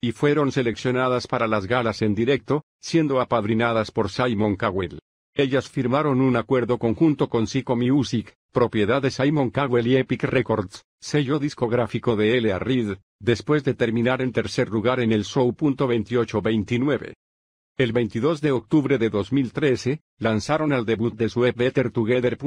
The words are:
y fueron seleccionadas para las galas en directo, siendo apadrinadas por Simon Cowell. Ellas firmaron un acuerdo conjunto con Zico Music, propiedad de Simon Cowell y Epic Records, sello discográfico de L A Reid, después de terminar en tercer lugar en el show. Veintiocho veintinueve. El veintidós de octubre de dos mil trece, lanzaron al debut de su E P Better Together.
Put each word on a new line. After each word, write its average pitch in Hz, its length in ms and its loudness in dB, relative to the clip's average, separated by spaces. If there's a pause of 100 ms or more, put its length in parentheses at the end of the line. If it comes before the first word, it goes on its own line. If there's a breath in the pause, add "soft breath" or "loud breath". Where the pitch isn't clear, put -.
y 117 100 0
fueron 147 400 2
seleccionadas 127 760 0
para 117 200 0
las 107 200 0
galas 113 360 -2
en 107 120 2
directo, 131 500 0 (160)
siendo 147 400 0
apadrinadas 113 720 0
por 101 200 -2
Simon 107 460 0
Cowell. 92 440 -4 (340)
Ellas 135 340 0
firmaron 135 540 0
un 131 120 4
acuerdo 120 440 0
conjunto 139 500 2
con 113 180 0
Zico 127 300 -2
Music, 123 580 0 (180)
propiedad 113 500 2
de 131 80 0
Simon 139 400 0
Cowell 120 360 0
y 127 100 4
Epic 131 280 0
Records, 120 640 -2 (120)
sello 147 400 -2
discográfico 120 800 -2
de 107 220 4
L 110 160 0
A 90 40 -2
Reid, 113 340 -2 (280)
después 120 420 0
de 131 120 0
terminar 120 480 0
en 127 100 -2
tercer 110 380 -2
lugar 113 280 0
en 117 140 2
el 107 140 2
show. 123 280 0 (320)
Veintiocho 117 540 0
veintinueve. 113 760 -2 (600)
El 120 160 0
veintidós 120 480 0
de 147 120 0
octubre 135 440 2
de 113 140 2
dos 101 200 -2
mil 131 220 0
trece, 139 480 -2 (180)
lanzaron 143 540 0
al 123 140 0
debut 110 280 0
de 110 140 -2
su 120 160 0
E 123 80 2
P 120 120 -2
Better 127 260 0
Together. 120 560 0